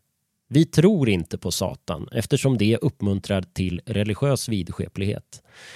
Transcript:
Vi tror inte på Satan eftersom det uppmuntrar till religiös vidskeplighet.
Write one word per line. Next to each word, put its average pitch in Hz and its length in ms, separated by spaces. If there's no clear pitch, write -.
Vi 151 160
tror 160 440
inte 87 280
på 87 140
Satan - 600
eftersom 127 460
det 107 200
uppmuntrar 98 640
till 90 440
religiös 107 640
vidskeplighet. 98 960